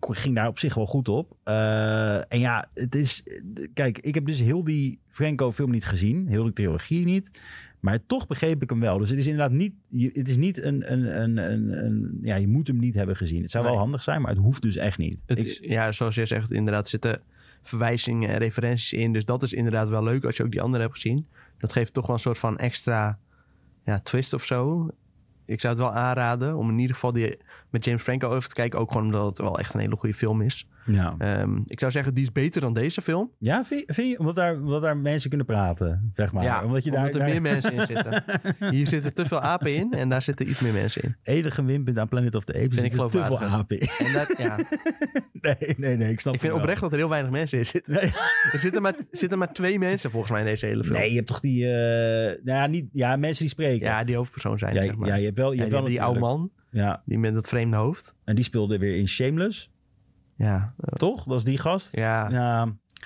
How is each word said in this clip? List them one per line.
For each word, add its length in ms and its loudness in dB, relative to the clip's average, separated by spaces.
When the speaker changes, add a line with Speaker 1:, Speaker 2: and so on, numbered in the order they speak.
Speaker 1:
ging 260 -2
daar 120 2
op 120 -4
zich 140 0
wel 120 0
goed 240 0
op. 340 -2
Eh, 720 2
en 240 -2
ja, 340 0
het 220 -2
is, 280 2
kijk, 260 0
ik 160 -4
heb 100 -2
dus 140 0
heel 240 2
die 360 0
Franco-film 640 0
niet 140 0
gezien, 420 0
heel 160 2
die 100 0
trilogie 520 0
niet. 360 0
Maar 260 2
toch 220 -2
begreep 360 0
ik 60 -2
hem 100 0
wel. 180 4
Dus 120 2
het 100 2
is 80 2
inderdaad 300 2
niet, 160 0
je, 240 2
het 160 -2
is 80 4
niet 260 2
een, 280 -2
een, 300 0
een, 160 2
een, 340 0
een, 360 0
ja, 140 0
je 120 2
moet 200 4
hem 120 0
niet 160 2
hebben 200 2
gezien. 260 0
Het 100 -6
zou 120 0
wel 100 2
Speaker 2:
Nee. 80 2
Speaker 1:
handig 220 -2
zijn, 180 0
maar 100 0
het 100 2
hoeft 200 4
dus 140 0
echt 220 -2
niet. 280 -4
Speaker 2:
Het 140 0
Speaker 1:
Ik 60 -2
Speaker 2:
is, 160 -8
ja, 300 0
zoals 240 -2
jij 100 0
zegt, 260 -2
inderdaad 380 0
zitten 320 -2
verwijzingen 680 -2
en 80 0
referenties 560 -2
in. 200 0
Dus 120 0
dat 180 -2
is 100 -2
inderdaad 360 0
wel 140 0
leuk 220 0
als 120 -2
je 60 0
ook 80 0
die 100 -2
andere 220 0
hebt 120 -4
gezien. 320 -2
Dat 160 -4
geeft 200 0
toch 140 -2
wel 80 0
een 60 -2
soort 160 0
van 200 0
extra, 640 0
ja, 140 0
twist 340 -2
of 120 -2
zo. 440 0
Ik 140 -4
zou 140 0
het 100 0
wel 100 0
aanraden 640 0
om 120 0
in 100 2
ieder 160 2
geval 160 -2
die 260 0
met 160 -2
James 180 0
Franco 260 -2
over 200 -2
te 60 -16
kijken. 240 -2
Ook 120 -2
gewoon 140 0
omdat 200 2
het 120 -4
wel 220 -2
echt 140 -6
een 60 -2
hele 160 0
goede 200 -2
film 260 0
is. 260 -2
Speaker 1:
Ja. 320 2
Speaker 2:
Ehm, 480 0
ik 140 -10
zou 120 0
zeggen, 220 0
die 100 2
is 80 -2
beter 300 0
dan 120 0
deze 280 0
film. 380 0
Speaker 1:
Ja, 260 2
vind, 220 -4
vind 240 0
je? 80 -4
Omdat 160 0
daar, 200 2
omdat 260 -2
daar 160 0
mensen 320 0
kunnen 180 0
praten, 680 0
zeg 160 0
maar. 120 0
Speaker 2:
Ja, 200 0
Speaker 1:
Omdat 200 0
je 60 -4
Speaker 2:
omdat 160 2
Speaker 1:
daar, 80 0
Speaker 2:
er 60 0
Speaker 1:
daar 100 2
Speaker 2:
meer 120 2
mensen 320 0
in 120 0
zitten. 380 -2
Speaker 1:
<laughs> 320 -2
Speaker 2:
Hier 120 2
zitten 260 -2
te 120 -2
veel 160 -2
apen 340 0
in 180 0
en 160 0
daar 120 2
zitten 280 -2
iets 100 -2
meer 140 2
mensen 300 0
in. 200 -2
Speaker 1:
Enige 420 0
winpunt 340 0
aan 80 0
Planet 280 2
of 100 -2
the 80 -4
Apes 140 -2
Speaker 2:
Vind 100 0
Speaker 1:
is 60 2
Speaker 2:
ik 120 0
Speaker 1:
dat 180 2
er 80 4
te 40 0
veel 120 2
Speaker 2:
geloofwaardig. 220 0
Speaker 1:
apen 200 -2
in. 280 0
Speaker 2:
En 60 2
dat, 240 0
ja. 200 -2
Speaker 1:
<laughs> 80 -2
Nee, 360 0
nee, 200 0
nee, 140 2
ik 80 -2
snap 140 -2
Speaker 2:
Ik 60 -2
vind 20 -10
Speaker 1:
het 100 0
wel. 100 0
Speaker 2:
oprecht 200 0
dat 100 -2
er 60 2
heel 120 2
weinig 220 0
mensen 260 0
in 80 2
zitten. 280 -2
Speaker 1:
Nee. 180 4
Speaker 2:
Er 80 0
zitten 220 0
maar, 140 2
zitten 260 -2
maar 160 -2
twee 260 0
mensen 320 0
volgens 200 -2
mij 100 2
in 60 0
deze 180 0
hele 180 0
film. 160 0
Speaker 1:
Nee, 100 4
je 60 2
hebt 120 0
toch 120 -4
die, 260 0
eh, 60 0
nou 140 0
ja, 100 2
niet, 260 -2
ja, 220 2
mensen 280 0
die 60 0
spreken. 380 0
Speaker 2:
Ja, 160 0
die 120 0
hoofdpersoon 420 -2
zijn, 180 0
Speaker 1:
Ja, 80 2
Speaker 2:
zeg 140 0
maar. 100 -2
Speaker 1:
ja, 80 2
je 100 2
hebt 120 -4
wel, 140 2
je 60 -2
Speaker 2:
Ja, 40 2
Speaker 1:
hebt 120 0
Speaker 2:
die, 80 2
Speaker 1:
wel 80 0
Speaker 2:
die 120 0
oude 180 2
Speaker 1:
natuurlijk 320 0
Speaker 2:
man. 120 0
Speaker 1:
Ja. 220 0
Speaker 2:
Die 140 0
met 140 2
dat 140 0
vreemde 300 2
hoofd. 460 -2
Speaker 1:
En 120 0
die 80 4
speelde 340 0
weer 180 0
in 120 2
Shameless. 640 -2
Speaker 2:
Ja, 420 0
eh. 160 -6
Speaker 1:
Toch? 300 -2
Dat 140 -2
is 60 0
die 140 0
gast? 380 -4
Speaker 2:
Ja. 340 0
Speaker 1:
Ja. 460 0